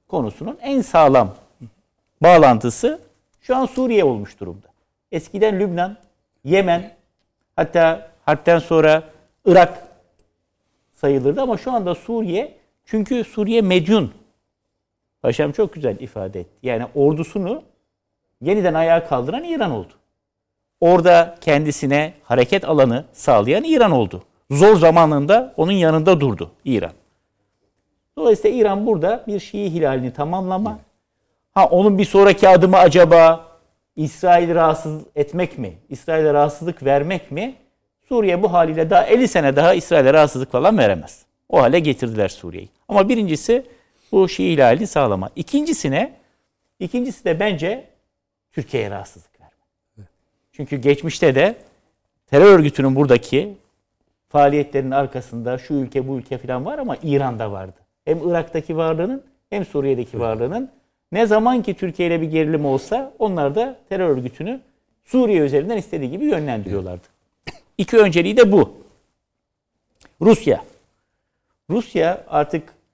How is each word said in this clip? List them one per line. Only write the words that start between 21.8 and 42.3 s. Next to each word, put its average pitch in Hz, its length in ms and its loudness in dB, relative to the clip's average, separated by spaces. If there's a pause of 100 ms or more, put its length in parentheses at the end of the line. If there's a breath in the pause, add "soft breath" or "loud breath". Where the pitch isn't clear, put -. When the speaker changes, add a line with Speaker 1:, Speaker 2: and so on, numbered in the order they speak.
Speaker 1:
hareket 123 420 0
alanı 135 480 0
sağlayan 131 500 0
İran 269 280 2
oldu. 104 320 -2 (280)
Zor 190 240 6
zamanında 165 840 2
onun 165 140 0
yanında 160 480 2
durdu 107 320 -4 (140)
İran. 95 260 -4 (1300)
Dolayısıyla 220 400 0
İran 208 280 0
burada 214 420 -2
bir 208 120 -6
Şii 202 340 -8
hilalini 131 400 -4
tamamlama. 185 680 -6 (760)
Ha, 190 140 4
onun 190 300 2
bir 202 80 0
sonraki 196 440 6
adımı 185 280 6
acaba 165 720 6 (480)
İsrail'i 170 600 0
rahatsız 156 460 -2 (140)
etmek 160 420 -4
mi? 98 160 -12 (160)
İsrail'e 156 440 -2
rahatsızlık 147 500 -2
vermek 143 480 -2
mi? 208 240 -10 (540)
Suriye 208 340 -2
bu 180 100 0
haliyle 160 360 0
daha - 160 4
elli 240 220 2
sene 143 280 0
daha 165 180 4
İsrail'e 147 400 2
rahatsızlık 143 380 2
falan 180 260 2
veremez. 101 480 -2 (240)
O 165 120 2
hale 135 180 4
getirdiler 117 480 -4
Suriye'yi. 90 420 -14 (180)